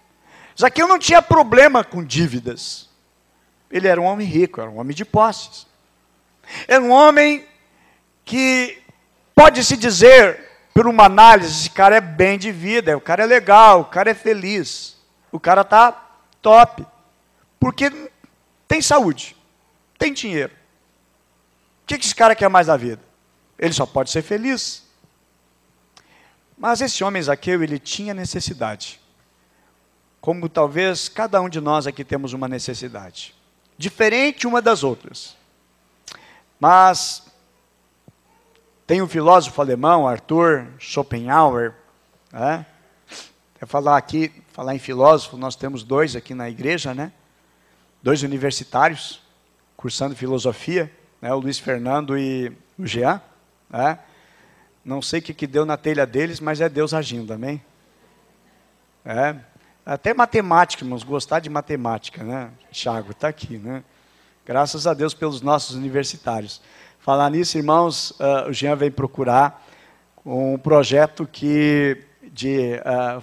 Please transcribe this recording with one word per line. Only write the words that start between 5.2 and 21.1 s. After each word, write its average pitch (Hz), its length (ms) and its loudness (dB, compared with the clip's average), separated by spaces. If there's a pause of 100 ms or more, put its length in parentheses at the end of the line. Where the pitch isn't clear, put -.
Era 262 160 4
um 240 80 0
homem 294 560 6 (800)
que, 254 580 -2 (540)
pode-se 277 400 6
dizer, 220 640 6 (320)
por 226 140 4
uma 220 160 6
análise, 196 480 8
esse 156 180 -6
cara 196 280 4
é 220 40 4
bem 185 380 0
de 202 140 -8
vida, 175 420 -2
o 139 60 -4
cara 180 220 -2
é - 20 2
legal, 214 560 8
o - 40 -6
cara 202 260 -2
é 214 40 -6
feliz, 202 800 -6 (380)
o 160 60 -12
cara 190 260 2
tá 233 260 6 (500)
top, - 440 6 (760)
porque 277 320 -2 (760)
tem 311 140 0
saúde, 202 540 0 (640)
tem 294 160 -4
dinheiro. 170 400 -8 (1300)